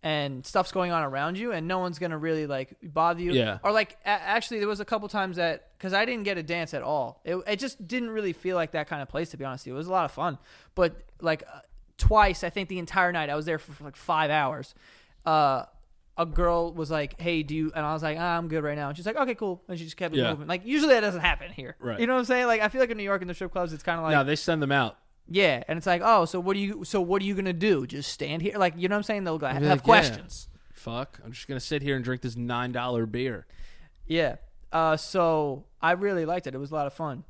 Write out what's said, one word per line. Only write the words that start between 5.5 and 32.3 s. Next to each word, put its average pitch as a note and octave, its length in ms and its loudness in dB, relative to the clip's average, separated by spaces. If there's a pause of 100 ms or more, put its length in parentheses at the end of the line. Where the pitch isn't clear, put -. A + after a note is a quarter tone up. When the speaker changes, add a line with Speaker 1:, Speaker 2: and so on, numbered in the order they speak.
Speaker 1:
'cause F#3+ 160 -4
I G#3 100 4
didn't A#3 200 -4
get G3 120 0
a E3 60 -6
dance E3 320 -4
at C3+ 80 -4
all. C#3 420 -2
It, F3+ 220 -2
it G#3 120 0
just G#3+ 300 -8
didn't A#3+ 220 -2
really G#3 240 -2
feel F#3 200 -4
like E3 180 0
that D3+ 140 -4
kind D3+ 140 -6
of C3 80 -10
place, D#3+ 220 -4
to C3 80 -14
be C3+ 80 -8
honest C3 160 -8
with - 60 -14
you. B2+ 60 -8
It C3+ 40 -6
was D#3+ 80 -6
a F#3 60 -4
lot F3+ 120 2
of C#3 80 -4
fun. D3+ 240 -4 (380)
But, E3+ 200 4 (280)
like, D#3+ 280 0
uh, C#3+ 100 -18 (360)
twice, G3+ 480 6
I E3+ 60 -2
think F#3+ 180 -6
the F#3 100 -6
entire F3+ 340 2
night, D#3 180 0
I D3 40 0
was D3+ 120 -2
there D#3+ 120 0
for, D3+ 140 -12
for, D3 120 -16
like, C#3+ 120 -14
five D#3 340 2
hours. C#3+ 440 0 (500)
Uh, D3 400 4 (540)
a E3+ 80 2
girl E3+ 480 2
was D#3+ 180 -4
like, D3 280 -2
"Hey, E3 220 2
do D3+ 140 -4
you," D#3 180 -2
and D#3 100 -2
I D3+ 80 -2
was D#3 100 -4
like, D#3 180 -2
"Ah, E3+ 160 0
I'm E3+ 100 -2
good D#3 160 -2
right D3 140 -2
now." C#3+ 120 -4
And D3 80 -6
she's F3 100 -8
like, A3+ 100 -4
"Okay, B3+ 180 0
cool." F#3+ 340 -6
And F3+ 80 -8
she E3 80 -8
just D#3+ 120 -12
kept E3 180 -4
it C#3+ 40 4
Speaker 2:
Yeah. A#2+ 120 4
Speaker 1:
moving. D3 160 -4
Like, F3+ 180 -4
usually C#4+ 300 6
that A3+ 60 6
doesn't F#3 220 -2
happen D#3 280 -2
here. C3 300 -12
Speaker 2:
Right. A2+ 180 -4
Speaker 1:
You A3+ 80 2
know B3+ 60 2
what B3+ 80 4
I'm A#3+ 60 -2
saying? B3 200 2
Like, A3+ 140 2
I G#3+ 80 2
feel C4 120 -2
like A#3+ 100 4
in A3+ 80 -4
New G#3 40 -6
York G3 200 0
in F3+ 40 -8
the F3 80 -6
strip F#3 160 -8
clubs, F3 220 -4
it's D3+ 100 -12
kinda E3 200 -2
like D#3+ 100 2
Speaker 2:
No, C#3+ 100 6
they C#3+ 140 2
send D#3+ 260 0
them C#3 80 0
out. C3 260 2 (320)
Speaker 1:
Yeah, E3 400 4
and D#3+ 100 -2
it's D#3+ 80 -6
like, F3 180 2
"Oh, G#3+ 220 8
so F#3 120 -4
what F#3 180 0
are G3+ 40 -2
you, G3 240 -4
so G3+ 160 0
what F#3 220 2
are - 20 -4
you G3+ 100 0
gonna F#3+ 180 -2
do? E3 340 2
Just C#3 260 -8
stand D3 300 -6
here?" G#3 160 -4
Like, F3+ 180 4
you F3 120 -2
know G3+ 60 0
what G#3 40 0
I'm G#3 60 -2
saying? G3+ 200 -2
They'll D#3+ 140 -2
go, - 80 -4
Speaker 2:
I'd C3 80 -2
Speaker 1:
Have - 80 0
Speaker 2:
be D3 60 4
like, D3 120 6
"Yeah. - 40 -16
Speaker 1:
questions." D#3+ 640 4 (240)
Speaker 2:
Fuck, A#2+ 520 -8
I'm A#2 80 -16
just - 160 -14
gonna C3 120 -6
sit D3 220 -4
here C#3 140 0
and B2+ 80 -4
drink B2 180 -4
this A#2 140 -4